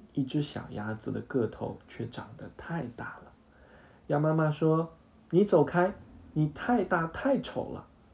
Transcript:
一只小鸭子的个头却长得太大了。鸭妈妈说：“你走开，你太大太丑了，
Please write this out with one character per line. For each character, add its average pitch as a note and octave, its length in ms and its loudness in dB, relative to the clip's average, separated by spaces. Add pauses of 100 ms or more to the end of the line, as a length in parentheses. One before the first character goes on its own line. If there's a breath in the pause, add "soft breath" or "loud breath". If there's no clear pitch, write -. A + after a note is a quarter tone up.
(140)
一 C#3+ 100 0
只 D3 200 0
小 - 280 -8
鸭 G#2+ 220 -6
子 A2 180 -8
的 G#2+ 100 -4
个 A2+ 260 -2
头 - 400 -8
却 A#2 200 -8
长 - 300 -14
得 G2+ 200 -14
太 E3 260 -6 (120)
大 - 280 -12
了。 - 80 -20 (760 soft breath)
鸭 D3 120 2
妈 D#3 140 4
妈 D#3 180 4
说 D#3+ 420 2 (380)
：“你 F#3+ 140 6
走 F3 180 6
开， F3 300 2 (400)
你 D#3 160 2
太 A3+ 340 0
大 E3+ 240 0
太 C4 320 0
丑 - 320 -6
了， - 160 -12 (260)